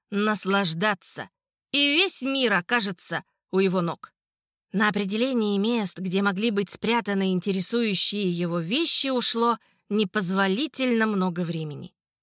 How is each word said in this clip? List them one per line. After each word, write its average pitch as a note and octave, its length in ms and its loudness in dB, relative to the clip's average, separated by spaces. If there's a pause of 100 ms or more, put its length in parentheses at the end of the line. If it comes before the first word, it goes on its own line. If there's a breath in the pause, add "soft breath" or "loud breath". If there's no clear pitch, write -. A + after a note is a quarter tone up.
(100)
наслаждаться, G3 1160 -2 (440)
и C#4 60 2
весь D4 440 4
мир C4 320 2
окажется — F#3+ 720 -2 (260)
у F#3 80 0
его F#3+ 220 2
ног. E3+ 320 -6 (600)
На G#3+ 160 2
определении G#3 720 0
мест, G#3+ 400 0
где F#3 240 -2
могли G3 280 0
быть G3+ 200 -2
спрятаны G3+ 640 0
интересующие G3 1000 0
его F3 280 -2
вещи, C4 500 0
ушло A#3 500 0 (300 soft breath)
непозволительно G#3+ 1160 0
много F#3 340 0
времени. D#3+ 540 -6 (280)